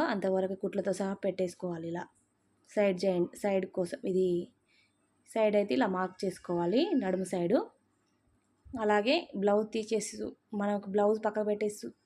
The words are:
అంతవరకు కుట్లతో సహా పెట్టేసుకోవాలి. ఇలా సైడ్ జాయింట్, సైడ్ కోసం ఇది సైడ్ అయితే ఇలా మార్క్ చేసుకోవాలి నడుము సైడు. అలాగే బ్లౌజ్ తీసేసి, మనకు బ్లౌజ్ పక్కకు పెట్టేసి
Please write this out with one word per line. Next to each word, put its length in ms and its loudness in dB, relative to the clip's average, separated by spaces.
అంతవరకు 500 0
కుట్లతో 380 -2
సహా 140 -2
పెట్టేసుకోవాలి. 680 -4
ఇలా 120 -6
సైడ్ 340 2
జాయింట్, 280 2
సైడ్ 240 2
కోసం 220 -4
ఇది 180 2
సైడ్ 280 2
అయితే 200 2
ఇలా 180 2
మార్క్ 260 -4
చేసుకోవాలి 580 0
నడుము 280 0
సైడు. 280 2
అలాగే 300 4
బ్లౌజ్ 320 4
తీసేసి, 400 -2
మనకు 340 -2
బ్లౌజ్ 300 4
పక్కకు 260 -2
పెట్టేసి 380 -4